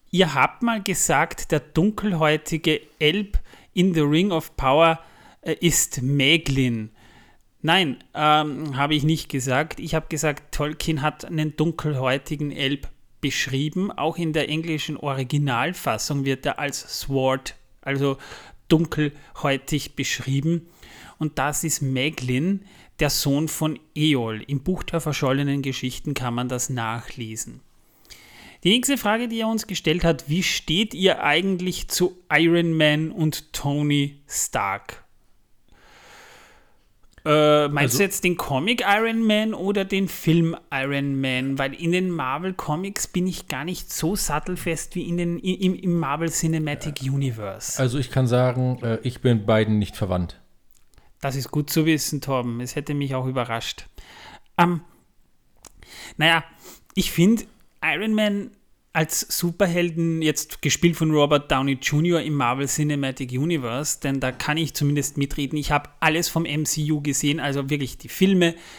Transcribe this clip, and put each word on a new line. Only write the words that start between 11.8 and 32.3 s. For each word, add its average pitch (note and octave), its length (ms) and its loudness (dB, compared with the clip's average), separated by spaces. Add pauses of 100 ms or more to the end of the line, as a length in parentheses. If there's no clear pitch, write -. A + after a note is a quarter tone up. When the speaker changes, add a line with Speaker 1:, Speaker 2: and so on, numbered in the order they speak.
Speaker 1:
Elb C#3 340 -4 (320)
beschrieben. D3 720 -2
Auch D#3 260 -4
in E3 140 -2
der D3+ 160 0
englischen D#3 480 -4
Originalfassung C3+ 1300 -2
wird C3+ 220 -2
er D3 120 -2
als - 440 -6
Sword, C3+ 540 -2 (260)
also C3+ 360 -2 (520)
dunkelhäutig D3+ 1300 -2
beschrieben. C#3 680 -2 (500)
Und D#3 200 -4
das C#3+ 280 -2
ist - 160 -4
Maeglin, C3+ 840 -2 (360)
der D3 100 2
Sohn D3 400 0
von D#3 280 -4 (160)
Eol. B2 540 0
Im C#3 160 -4
Buch F3+ 200 -2
der E3 180 -4
verschollenen C#3 600 0
Geschichten C3 500 -6
kann B2+ 200 -4
man B2 140 -2
das A#2+ 220 -4
nachlesen. A#2 880 -8 (1040)
Die E3+ 60 4
nächste B3 280 4
Frage, A3+ 300 0
die A3+ 140 -4
er A3 60 0
uns A3 200 -2
gestellt E3+ 360 0
hat, E3 260 2
„Wie E3+ 120 2
steht - 540 0
ihr F#3 280 2
eigentlich F3+ 640 0
zu - 280 0 (140)